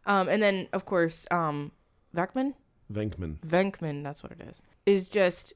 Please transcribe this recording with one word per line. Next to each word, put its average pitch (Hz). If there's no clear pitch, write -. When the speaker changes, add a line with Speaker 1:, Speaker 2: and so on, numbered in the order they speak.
Speaker 1:
Um, 196
and 202
then, 196
of 190
course, 170
um, 151
Venkman? 269
Speaker 2:
Venkman. 92
Speaker 1:
Venkman, 160
that's 143
what -
it -
is, -
is 196
just 185